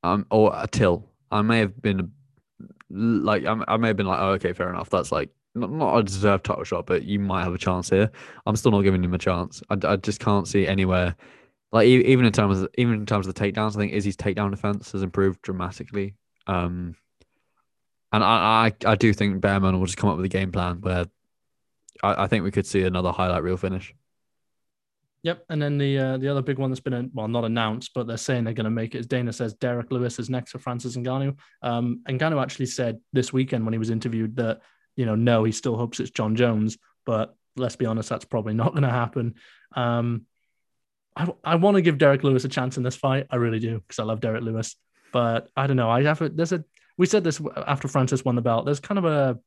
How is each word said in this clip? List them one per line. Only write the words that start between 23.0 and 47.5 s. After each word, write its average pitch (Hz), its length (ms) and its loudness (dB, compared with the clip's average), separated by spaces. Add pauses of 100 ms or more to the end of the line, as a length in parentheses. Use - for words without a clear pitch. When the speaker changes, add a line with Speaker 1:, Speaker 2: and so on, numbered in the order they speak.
Speaker 1:
highlight 87 320 0
reel 90 120 -2
finish. 92 380 -6 (1300)
Speaker 2:
Yep, 170 260 -4
and 151 120 -2
then 147 160 -2
the, 139 200 2
uh, 131 180 0
the 131 100 -4
other 139 160 -2
big 131 160 -4
one 135 100 0
that's 127 120 -4
been, 127 340 -6
well, 110 140 -6
not 117 160 -2
announced, 113 500 -2
but 120 140 -6
they're 117 80 -6
saying 123 260 -2
they're 113 120 -2
gonna 110 160 -4
make 113 260 -4
it - 20 -6
is 117 80 -8
Dana 120 260 -2
says 113 220 -6
Derek 123 380 -4
Lewis 123 260 -4
is 120 100 -8
next 127 220 -6
for 123 80 -14
Francis 123 380 -8
Ngannou. 135 400 -4 (260)
Um, 120 460 -2
Ngannou 147 340 0
actually 127 240 -4
said 120 320 -4 (140)
this 123 200 0
weekend 131 320 0
when 113 80 -2
he 113 60 -2
was 113 120 -2
interviewed 113 440 -2
that, 113 280 -2 (340)
you 123 100 0
know, 110 80 0
no, 113 300 4
he 110 80 2
still 117 240 -4
hopes 117 240 -4
it's - 100 -4
John 107 240 0
Jones, 110 420 2 (300)
but 110 300 -2 (180)
let's 127 220 -4
be 123 100 -2
honest, 113 220 -4
that's - 160 -6
probably 107 300 -4
not 113 200 0
gonna 139 160 2
happen. 120 460 -2 (400)
Um, 120 460 -2 (920)
I, 170 140 -2 (160)
I 160 100 0
wanna 190 280 4
give 156 160 2
Derek 139 260 4
Lewis 131 200 2
a 127 40 -2
chance 127 280 -4
in 131 60 -4
this 127 140 -4
fight, 135 340 -2
I 131 60 -2
really 117 240 0
do, 113 280 -4
'cause - 120 -10
I - 20 -2
love 110 160 -4
Derek 117 240 -4
Lewis. 110 320 -4 (380)
But 117 440 0
I 139 120 0
don't 135 80 2
know, 120 120 2
I 120 140 4
have 151 180 2
a, 160 100 -2
there's 165 200 -2
a, 170 140 -2 (340)
we 180 80 4
said 208 160 2
this 165 160 -2
w-, 151 160 -8 (100)